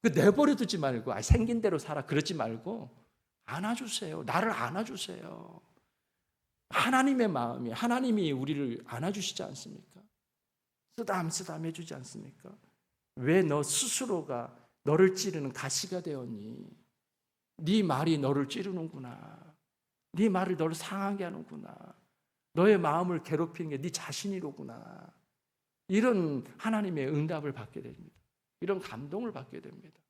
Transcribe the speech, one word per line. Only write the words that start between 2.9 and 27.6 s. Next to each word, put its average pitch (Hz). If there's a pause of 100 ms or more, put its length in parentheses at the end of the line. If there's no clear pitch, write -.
안아주세요. 202
나를 185
안아주세요. - (1080)
하나님의 262
마음이, 120
하나님이 226
우리를 135
안아주시지 180
않습니까? - (960)
쓰담쓰담 175
해주지 160
않습니까? - (600)
왜 156
너 147
스스로가 156 (280)
너를 185
찌르는 160
가시가 180
되었니? 123 (920)
네 190
말이 156
너를 139
찌르는구나. 160 (580)
네 202
말을 185
너를 160
상하게 196
하는구나. - (580)
너의 196
마음을 170
괴롭히는 160
게 139
네 151
자신이로구나. 147 (760)
이런 190 (140)
하나님의 190
응답을 151
받게 127